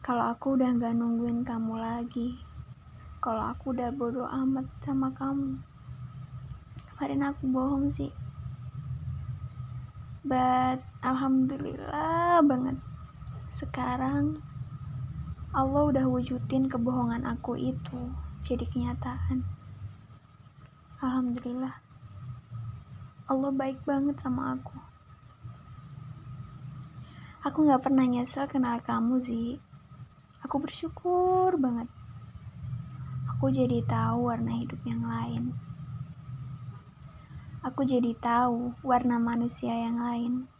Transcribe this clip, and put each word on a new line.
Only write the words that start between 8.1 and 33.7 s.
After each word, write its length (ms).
But, 560
alhamdulillah 1400
banget. 400
Sekarang, 880
Allah 400
udah 160
wujudin 640
kebohongan 560
aku 320
itu 560
jadi 240
kenyataan. 800
Alhamdulillah. 800
Allah 240
baik 320
banget 400
sama 320
aku. 240
Aku 240
nggak 160
pernah 240
nyesel 400
kenal 320
kamu, 400
Zi. 400
Aku 160
bersyukur 960
banget. 320
Aku 160
jadi 320